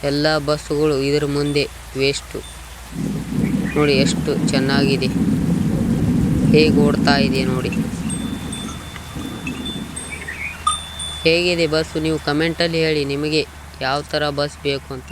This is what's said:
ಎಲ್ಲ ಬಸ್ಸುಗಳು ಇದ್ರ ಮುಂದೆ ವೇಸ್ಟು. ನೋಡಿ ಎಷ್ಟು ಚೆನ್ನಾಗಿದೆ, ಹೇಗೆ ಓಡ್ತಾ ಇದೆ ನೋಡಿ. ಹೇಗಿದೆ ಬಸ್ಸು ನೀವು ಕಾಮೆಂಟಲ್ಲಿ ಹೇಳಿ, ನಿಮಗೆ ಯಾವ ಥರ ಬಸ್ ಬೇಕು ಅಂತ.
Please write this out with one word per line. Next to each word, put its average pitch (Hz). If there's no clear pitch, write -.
ಎಲ್ಲ 147
ಬಸ್ಸುಗಳು 147
ಇದ್ರ 143
ಮುಂದೆ 143
ವೇಸ್ಟು. 135
ನೋಡಿ 147
ಎಷ್ಟು 139
ಚೆನ್ನಾಗಿದೆ, 135
ಹೇಗೆ 156
ಓಡ್ತಾ 143
ಇದೆ 135
ನೋಡಿ. 131
ಹೇಗಿದೆ 170
ಬಸ್ಸು 156
ನೀವು 156
ಕಾಮೆಂಟಲ್ಲಿ 165
ಹೇಳಿ, 156
ನಿಮಗೆ 147
ಯಾವ 135
ಥರ 151
ಬಸ್ 143
ಬೇಕು 139
ಅಂತ. 131